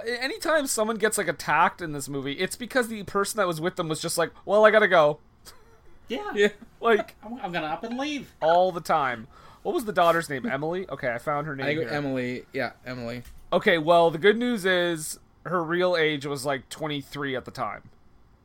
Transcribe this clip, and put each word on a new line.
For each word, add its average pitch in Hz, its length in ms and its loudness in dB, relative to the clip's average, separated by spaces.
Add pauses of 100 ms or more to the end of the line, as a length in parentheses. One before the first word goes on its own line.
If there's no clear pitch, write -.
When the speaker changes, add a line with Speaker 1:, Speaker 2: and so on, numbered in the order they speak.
Speaker 1:
a-, 233 160 -4
anytime 311 440 0
someone 220 300 -2
gets, 214 220 0
like, 175 100 -2
attacked 165 540 0
in 160 100 -8
this 139 160 -8
movie, 139 260 -6
it's 185 220 -4
because 240 320 -2
the 220 160 -10
person 202 340 -4
that 196 80 2
was 165 140 -4
with 180 160 -4
them 165 120 -4
was 156 120 -4
just 170 180 -4
like, 160 120 0 (140)
"Well, 208 200 4
I 214 60 10
gotta 208 180 6
go." 156 300 6 (920)
Speaker 2:
Yeah. 403 260 -8
Speaker 3:
Yeah. 208 140 4 (320)
Speaker 1:
Like, 233 340 2 (100)
Speaker 2:
I'm, 233 180 -14
I'm 185 100 -8
gonna 160 140 -4
up 160 180 -6
and 240 140 -8
leave. 277 420 -8
Speaker 1:
all 175 320 4
the 175 80 -6
time. 131 460 -2 (360)
What 208 120 -4
was 302 100 -2
the 208 80 -6
daughter's 165 380 4
name? 127 160 -6
Emily? 156 420 -4
Okay, 131 240 -4
I 117 60 -4
found 147 280 -4
her 147 100 -8
name 135 100 -6
Speaker 3:
I - 80 -2
think 156 60 -2
Speaker 1:
here. 160 100 -4
Speaker 3:
Emily. 131 600 -4
Yeah, 123 200 -4 (140)
Emily. 123 360 -10 (300)
Speaker 1:
Okay, 180 260 4
well, 170 320 6
the 160 80 -4
good 214 200 6
news 240 260 -2
is 175 540 0 (260)
her 170 180 -2
real 175 340 0
age 156 300 0
was, 143 200 -6
like, 135 220 -4
twenty-three 143 680 -6
at 120 100 -6
the - 60 -16
time. 107 320 -8 (640)